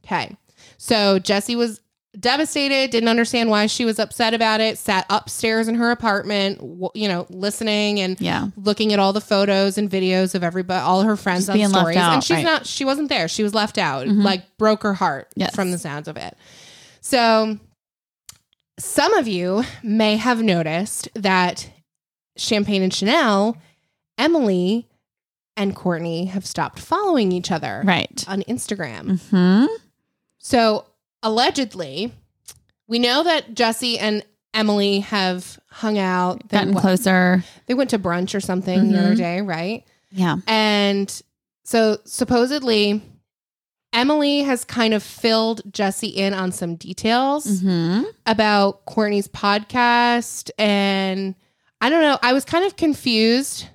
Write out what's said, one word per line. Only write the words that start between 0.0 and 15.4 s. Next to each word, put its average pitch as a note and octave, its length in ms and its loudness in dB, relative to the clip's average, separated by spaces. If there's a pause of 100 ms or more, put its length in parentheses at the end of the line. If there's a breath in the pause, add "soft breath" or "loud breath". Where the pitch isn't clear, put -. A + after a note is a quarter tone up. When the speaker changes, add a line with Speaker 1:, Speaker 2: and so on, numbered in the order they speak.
Speaker 1:
Okay. D#3+ 320 -6 (420 soft breath)
So G3+ 420 2
Jesse G3+ 340 -2
was A#3 260 -2 (380)
devastated, C4+ 720 0
didn't A#3 180 2
understand A#3 420 2
why G#3 160 2
she A#3+ 180 -2
was A3 160 0
upset A3+ 340 0
about A3 260 2
it, A3 180 -2
sat F#3+ 300 -2
upstairs A3 600 -2
in A#3 80 -2
her A#3 160 2
apartment, G3+ 680 -2
w-, F3 360 -10
you G#3+ 140 -2
know, F3+ 220 -2
listening G#3 720 -2
and F#3 200 -4
Speaker 2:
Yeah. F3 360 -2
Speaker 1:
looking G#3 360 0
at G3+ 60 2
all G3 140 2
the G#3 80 -2
photos G3 580 0
and G#3 100 -2
videos F#3 460 0
of F3+ 80 0
everybody, F3+ 400 -2
all F#3 220 2
her G#3+ 120 2
friends F#3 260 -2
Speaker 2:
Just F#3+ 80 -2
Speaker 1:
on F#3+ 60 -2
Speaker 2:
being G#3 140 2
left F#3+ 140 4
Speaker 1:
stories. E3 120 0
Speaker 2:
out, F3 180 4
Speaker 1:
And C4+ 100 2
she's E4+ 140 0
Speaker 2:
right. D#4 60 0
Speaker 1:
not, D#4 220 0
she - 180 -6
wasn't C#4 260 -2
there. F#3+ 180 0
She G#3+ 160 -2
was G#3 100 -2
left G#3+ 240 -2
out, C#3 300 -2
Speaker 2:
Mm-hmm. G3+ 140 4
Speaker 1:
like, F#3+ 360 -2
broke G#3+ 240 2
her G3+ 120 0
heart D#3+ 420 -2
Speaker 2:
Yes. - 180 -4